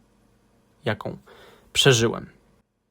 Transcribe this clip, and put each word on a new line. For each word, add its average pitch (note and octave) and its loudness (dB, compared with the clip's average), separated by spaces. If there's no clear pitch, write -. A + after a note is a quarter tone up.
jaką - -8
przeżyłem. A#2 2